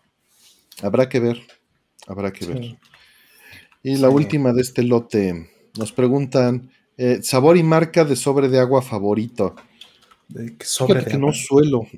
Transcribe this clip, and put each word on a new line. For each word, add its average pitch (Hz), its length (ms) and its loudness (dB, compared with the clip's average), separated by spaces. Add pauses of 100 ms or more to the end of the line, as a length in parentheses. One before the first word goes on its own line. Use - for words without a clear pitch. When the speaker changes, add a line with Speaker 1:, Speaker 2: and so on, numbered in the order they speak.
(800)
Speaker 1:
Habrá 120 280 -2
que 127 100 -2
ver, 117 220 -2 (680)
habrá 98 240 -6
que 95 140 -12
Speaker 2:
Sí. 87 80 -8
Speaker 1:
ver. 120 240 -12 (1040)
Y 135 140 -2
la 135 120 4
Speaker 2:
Sí. 135 60 4
Speaker 1:
última 143 380 0
de 123 80 2
este 127 220 -2
lote, 104 680 -2 (280)
nos 110 140 -8
preguntan: 127 800 0 (260)
eh, 123 260 0
¿sabor 147 340 4
y 170 60 4
marca 160 420 2
de 143 100 0
sobre 139 340 0
de 131 100 2
agua 127 220 2
favorito? 107 720 -4 (720)
Speaker 2:
¿De 117 300 -14
qué - 80 -18
sobre - 280 -4
Speaker 1:
Fíjate 127 120 0
Speaker 2:
de 110 60 -6
Speaker 1:
que 110 60 -2
no 139 100 0
Speaker 2:
agua? 151 60 0
Speaker 1:
suelo, 135 540 0 (100)